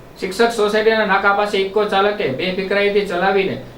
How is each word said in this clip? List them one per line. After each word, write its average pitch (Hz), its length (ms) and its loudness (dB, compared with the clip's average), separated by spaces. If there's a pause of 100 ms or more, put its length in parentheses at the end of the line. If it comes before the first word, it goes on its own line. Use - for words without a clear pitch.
(220)
શિક્ષક 196 300 0
સોસાયટીના 214 540 2
નાકા 196 280 2
પાસે 202 280 0
ઇક્કો 196 240 0
ચાલકે 202 400 0 (140)
બેફિકરાઈથી 196 720 0
ચલાવીને 185 440 0 (220)